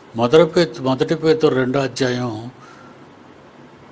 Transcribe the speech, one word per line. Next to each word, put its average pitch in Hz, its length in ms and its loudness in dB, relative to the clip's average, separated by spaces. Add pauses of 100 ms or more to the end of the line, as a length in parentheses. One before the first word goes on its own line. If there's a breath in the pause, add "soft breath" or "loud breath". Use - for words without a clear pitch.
(160)
మొదటి 123 280 6
పేతు-, 165 380 -2
మొదటి 131 320 -2
పేతురు 156 400 0
రెండో 131 240 0
అధ్యాయం 123 720 -4 (1400 loud breath)